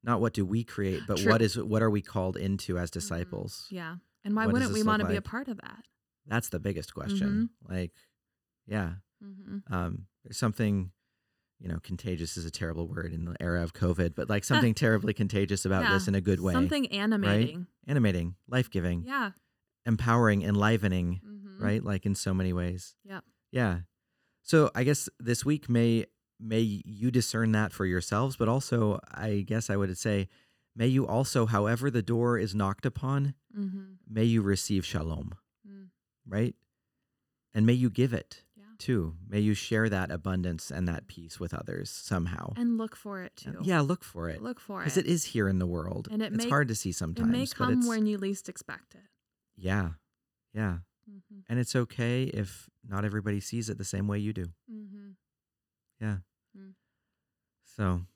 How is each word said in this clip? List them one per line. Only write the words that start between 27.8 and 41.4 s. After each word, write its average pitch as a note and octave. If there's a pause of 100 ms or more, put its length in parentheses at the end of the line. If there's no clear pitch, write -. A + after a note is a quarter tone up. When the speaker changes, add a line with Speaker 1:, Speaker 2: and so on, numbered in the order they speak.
Speaker 1:
yourselves, G2+
but A2
also, A#2 (120)
I G#2
guess A2
I G2
would F#2+
say, G2+ (480)
may A2+
you C3
also, B2+
however A2+
the A#2+
door A#2
is G2
knocked G2
upon, C#3 (220)
Speaker 2:
Mm-hmm. F#3+ (160)
Speaker 1:
may A2
you A2+
receive G2
shalom, D#2+ (320)
Speaker 2:
Mm. G3 (360)
Speaker 1:
right? A2+ (1000)
And G#2+
may A#2+
you B2
give A#2+
it - (120)
Speaker 2:
Yeah. - (160)
Speaker 1:
too. E2+ (120)
May G#2
you G#2+
share A2
that F#2
abundance F2+
and F2+
that E2+
peace -
with E2+